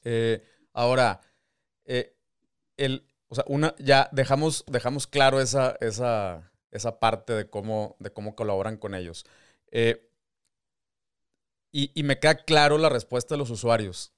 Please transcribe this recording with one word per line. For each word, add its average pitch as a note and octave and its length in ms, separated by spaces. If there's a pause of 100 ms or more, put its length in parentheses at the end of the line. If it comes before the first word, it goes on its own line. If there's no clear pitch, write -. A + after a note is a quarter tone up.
Eh, A2+ 400 (300)
ahora, A#2+ 480 (640)
eh, B2+ 300 (640)
el, C3+ 280 (220)
o A#2+ 80
sea, C3 120
una, D3 320
ya C3+ 320
dejamos, C#3 560
dejamos C3 400
claro C3+ 340
esa, B2+ 400
esa, G#2+ 720 (200)
esa A2 280
parte A2+ 340
de G#2+ 160
cómo, G#2+ 500
de G2 120
cómo G#2+ 240
colaboran G#2 420
con G2+ 180
ellos. F2 300 (460)
Eh, A#2 360 (1600)
y, C#3 240
y D#3 80
me C#3 160
queda D#3 240
claro D3 340
la D#3 120
respuesta B2 460
de A2+ 40
los A2+ 100
usuarios. A2+ 680